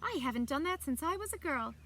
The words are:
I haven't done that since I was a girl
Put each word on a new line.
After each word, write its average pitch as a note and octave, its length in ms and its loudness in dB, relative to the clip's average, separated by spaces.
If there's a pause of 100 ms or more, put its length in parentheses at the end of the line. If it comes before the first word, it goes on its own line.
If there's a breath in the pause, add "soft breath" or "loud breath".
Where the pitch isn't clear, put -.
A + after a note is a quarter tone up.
I A4+ 200 0
haven't A#3+ 280 2
done C#4+ 140 2
that F#4 200 0
since C4 200 0
I E4+ 120 2
was G4+ 180 -4
a A4 40 -4
girl A#3+ 380 0 (100)